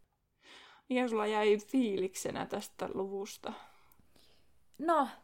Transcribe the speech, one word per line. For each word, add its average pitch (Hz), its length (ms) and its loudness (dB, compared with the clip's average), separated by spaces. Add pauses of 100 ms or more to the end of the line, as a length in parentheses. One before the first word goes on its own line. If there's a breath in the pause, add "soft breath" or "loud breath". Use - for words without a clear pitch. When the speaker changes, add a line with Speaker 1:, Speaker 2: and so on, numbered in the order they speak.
(880 loud breath)
Speaker 1:
Mikä 254 200 0
sulla 214 180 0
jäi 214 320 4
fiiliksenä 202 880 -2
tästä - 480 -6
luvusta? 196 580 -6 (1300 loud breath)
Speaker 2:
No, 302 300 2 (140)